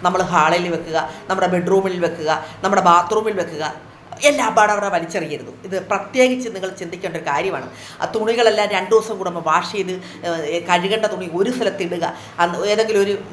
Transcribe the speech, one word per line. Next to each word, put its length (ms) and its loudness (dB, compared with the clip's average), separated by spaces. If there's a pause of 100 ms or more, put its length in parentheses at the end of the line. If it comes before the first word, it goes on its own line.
നമ്മൾ 160 2 (100)
ഹാളിൽ 420 4
വെക്കുക, 240 -4 (300)
നമ്മുടെ 260 2
ബെഡ്റൂമിൽ 500 2
വെക്കുക, 280 -2 (320)
നമ്മുടെ 240 4
ബാത്റൂമിൽ 520 4
വെക്കുക, 240 -4 (640)
എല്ലാം 320 4
അവിടെ 140 6
അവിടെ 220 0
വലിച്ചെറിയരുത്. 540 -4 (180)
ഇത് 80 -6 (140)
പ്രത്യേകിച്ച് 680 0
നിങ്ങൾ 140 -6 (100)
ചിന്തിക്കേണ്ട 400 -8
ഒരു 100 -10
കാര്യമാണ്. 380 -2 (340)
ആ 40 -2 (100)
തുണികളെല്ലാം 600 2
രണ്ട് 180 0
ദിവസം 240 4
കൂടുമ്പോൾ 320 -6
വാഷ് 220 2
ചെയ്ത്, 220 -4 (580)
ഏ, 80 0 (100)
കഴുകേണ്ട 440 2
തുണി 140 -8 (120)
ഒരു 180 2
സ്ഥലത്ത് 300 -2
ഇടുക, 180 -4 (340)
അന്ന് 200 2 (120)
ഏതെങ്കിലും 340 2
ഒരു 80 -2 (200)